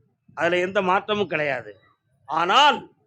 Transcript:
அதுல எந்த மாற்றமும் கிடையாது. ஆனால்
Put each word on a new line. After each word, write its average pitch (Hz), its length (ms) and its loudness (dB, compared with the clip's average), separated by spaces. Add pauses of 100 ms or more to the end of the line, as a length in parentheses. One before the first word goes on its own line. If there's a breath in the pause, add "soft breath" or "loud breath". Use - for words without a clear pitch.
(340)
அதுல 170 240 0
எந்த 190 240 -2
மாற்றமும் 196 460 -2
கிடையாது. 131 520 -6 (440)
ஆனால் 202 680 2 (160)